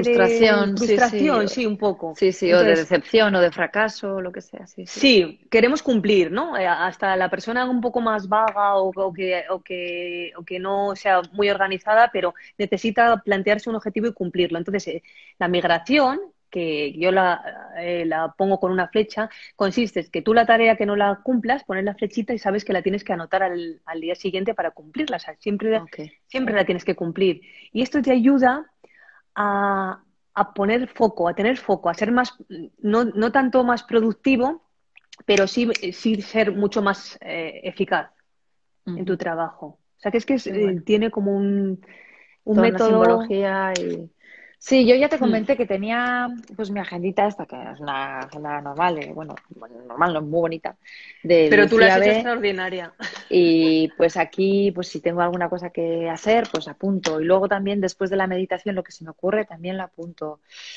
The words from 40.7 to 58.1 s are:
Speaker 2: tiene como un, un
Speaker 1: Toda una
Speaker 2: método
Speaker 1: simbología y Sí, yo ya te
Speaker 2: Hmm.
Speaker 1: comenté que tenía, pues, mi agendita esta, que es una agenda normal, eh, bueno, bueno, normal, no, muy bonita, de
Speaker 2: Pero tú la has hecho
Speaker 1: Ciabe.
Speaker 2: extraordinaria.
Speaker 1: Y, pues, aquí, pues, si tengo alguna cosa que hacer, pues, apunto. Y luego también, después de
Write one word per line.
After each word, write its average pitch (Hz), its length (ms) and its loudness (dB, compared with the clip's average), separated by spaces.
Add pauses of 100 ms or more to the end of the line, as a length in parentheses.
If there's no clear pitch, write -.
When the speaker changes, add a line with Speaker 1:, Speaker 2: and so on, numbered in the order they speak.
Speaker 2:
tiene 214 280 0
como 202 260 -2
un, 196 480 -2 (580)
un 214 120 0
Speaker 1:
Toda 220 120 6
una 233 40 4
Speaker 2:
método 226 180 2
Speaker 1:
simbología 214 920 2
y 170 300 -8 (520)
Sí, 262 240 4
yo 240 80 6
ya 262 140 4
te 302 80 0
Speaker 2:
Hmm. 247 60 -4
Speaker 1:
comenté 220 340 2
que 226 100 -2
tenía, 240 600 -4 (300)
pues, 214 120 -6
mi 202 120 -6
agendita 180 440 -2
esta, 202 200 -6
que - 100 -16
es 127 240 -14
una 135 400 -8
agenda 147 400 -10
normal, 151 380 -2
eh, 147 180 -10
bueno, 151 180 -12 (220)
bueno, 117 200 -20 (120)
normal, 156 260 0
no, 156 80 -2
muy 151 200 -2
bonita, 165 340 -6 (480)
de 165 260 6
Speaker 2:
Pero 202 200 6
tú 226 100 4
la 226 60 8
has 208 100 8
hecho 190 80 4
Speaker 1:
Ciabe. 208 120 6
Speaker 2:
extraordinaria. 190 760 -4 (360)
Speaker 1:
Y, 160 640 4
pues, 170 220 2
aquí, 196 560 0
pues, 175 160 -8
si 160 100 -10
tengo 170 220 -2
alguna 175 260 -2
cosa 180 220 -6
que 165 400 -4
hacer, 214 420 0
pues, 156 160 -6
apunto. 165 540 -2
Y - 20 -2
luego 190 240 4
también, 196 320 -2
después 190 300 -4
de 196 80 -2